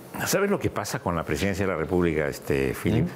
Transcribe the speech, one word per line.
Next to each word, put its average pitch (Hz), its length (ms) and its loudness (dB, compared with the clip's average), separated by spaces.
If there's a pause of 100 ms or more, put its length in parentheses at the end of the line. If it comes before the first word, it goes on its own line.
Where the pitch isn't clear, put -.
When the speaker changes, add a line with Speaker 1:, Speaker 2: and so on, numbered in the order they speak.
(260)
Speaker 1:
¿Sabes 202 240 2
lo 185 80 2
que - 120 -2
pasa 107 300 -4
con 87 160 0
la 80 80 0
presidencia 90 420 0
de 92 60 2
la 78 60 -2
República, 78 500 2
este, 67 520 0
Philip? 113 260 2
Speaker 2:
¿Mm? 175 100 -4